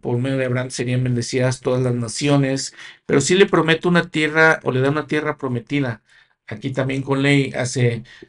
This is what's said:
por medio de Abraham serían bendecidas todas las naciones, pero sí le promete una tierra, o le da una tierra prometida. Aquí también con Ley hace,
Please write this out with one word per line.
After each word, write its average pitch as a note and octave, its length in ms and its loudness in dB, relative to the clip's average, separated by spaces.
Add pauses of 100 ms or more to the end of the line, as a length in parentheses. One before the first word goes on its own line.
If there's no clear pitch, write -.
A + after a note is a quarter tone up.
por B2 160 -2
medio C3+ 200 -2
de C3 80 -2
Abraham B2+ 260 -2
serían B2+ 320 -2
bendecidas B2+ 560 -2
todas B2+ 240 0
las B2 120 0
naciones, C3+ 800 -2 (320)
pero C#3 140 2
sí D#3+ 160 2
le G3+ 100 6
promete E3 440 2
una E3+ 200 2
tierra, D#3+ 540 4
o C3+ 80 -2
le B2+ 80 0
da C3+ 100 2
una D3 180 -2
tierra D3+ 300 -2
prometida. B2 640 -4 (460)
Aquí A2+ 240 -8
también C3+ 300 -4
con C3+ 200 -2
Ley C#3 320 2
hace, B2 500 -2 (260)